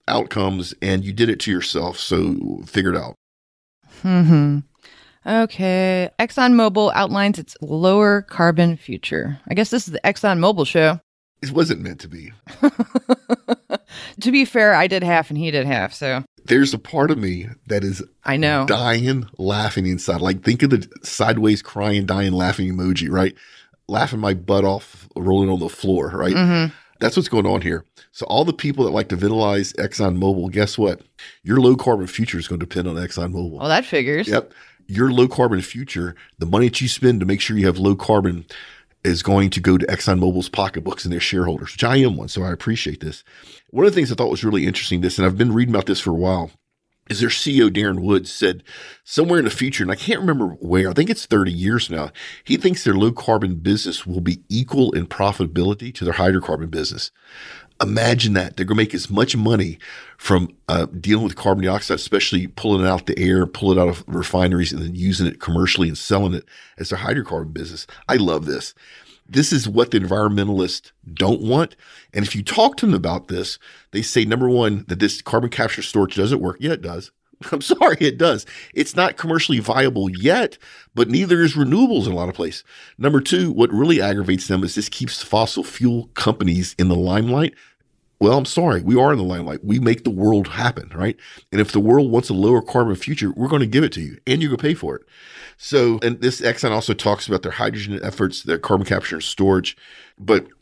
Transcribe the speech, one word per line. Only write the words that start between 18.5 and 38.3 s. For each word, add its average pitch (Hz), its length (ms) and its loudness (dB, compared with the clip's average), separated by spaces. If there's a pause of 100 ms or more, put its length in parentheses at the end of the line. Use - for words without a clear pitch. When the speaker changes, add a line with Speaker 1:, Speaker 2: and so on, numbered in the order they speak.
Speaker 1:
dying 120 580 0 (120)
laughing 101 500 -2
inside. 87 340 -2
Like, 95 220 -2
think 120 200 2
of 139 60 4
the 110 180 2 (160)
sideways 107 580 2
crying, 101 440 -2
dying, 95 280 0
laughing 92 380 0
emoji, 90 380 -2
right? 92 240 2 (540)
Laughing 120 320 -2
my 101 140 0
butt 98 300 0
off, - 520 -4
rolling 95 340 2
on 92 100 0
the 82 100 -4
floor, 90 440 -2
right? 92 220 0
Speaker 2:
Mm-hmm. 170 380 2 (260)
Speaker 1:
That's - 180 0
what's - 120 0
going 107 160 2
on 98 160 0
here. 85 220 -4 (280)
So - 160 -12
all 135 180 0
the 165 80 0
people 139 320 -2
that 90 60 0
like 107 180 -2
to 98 60 -2
vitalize 101 580 0
ExxonMobil, 95 800 -2
guess 104 260 -2
what? 95 240 0 (420)
Your 113 160 2
low 127 160 6
carbon 110 320 0
future 110 320 -4
is 82 80 -8
gonna 87 120 -6
depend 87 280 -4
on 85 80 -6
ExxonMobil. 87 640 -6
Speaker 2:
Well, 139 80 -6
that 196 180 0
figures. 147 420 -2
Speaker 1:
Yep. 120 260 -2 (340)
Your 117 240 2
low 123 160 4
carbon 117 340 0
future, 87 540 -8 (240)
the 82 60 -2
money 104 220 2
that 117 120 -2
you 127 80 -2
spend 120 320 2
to 90 60 -2
make 101 160 0
sure 110 160 -2
you 98 80 4
have 90 140 2
low 98 160 4
carbon 95 500 0 (580)